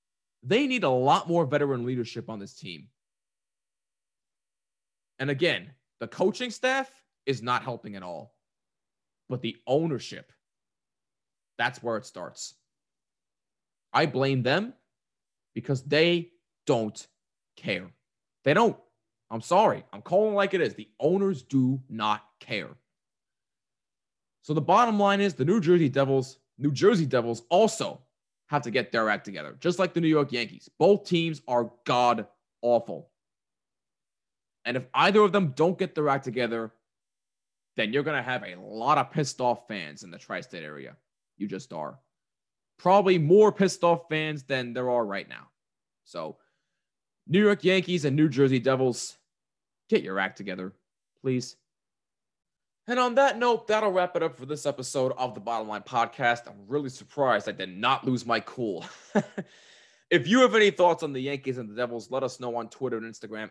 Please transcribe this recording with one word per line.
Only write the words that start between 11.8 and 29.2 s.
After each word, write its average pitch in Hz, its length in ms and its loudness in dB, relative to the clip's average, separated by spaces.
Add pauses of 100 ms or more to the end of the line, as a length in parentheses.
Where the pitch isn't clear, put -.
where 113 140 -4
it 104 100 -10
starts. - 480 -16 (1400)
I 143 140 2
blame 135 360 0
them 180 320 0 (800)
because 131 280 -4
they 165 500 2 (340)
don't 113 420 -2 (480)
care. 90 360 -8 (520)
They 143 100 4
don't. 214 240 2 (520)
I'm 113 100 -8
sorry. 170 520 2
I'm 104 100 -16
calling 208 320 0
like 196 200 0
it 180 60 0
is. 117 160 0
The 110 140 -18 (100)
owners 190 420 0
do 131 460 0
not 107 360 -2 (140)
care. 98 380 -8 (1700)
So 151 120 -4
the 156 80 2
bottom 208 360 4
line 202 220 4
is 196 140 0
the 131 100 -2
New 202 160 4
Jersey 165 300 4
Devils, 135 480 0 (180)
New 143 160 -2
Jersey 170 320 4
Devils 117 460 -2
also 170 520 2 (440)
have 147 160 -2
to 123 80 -8
get 120 220 -2
their 110 180 2
act 101 160 -2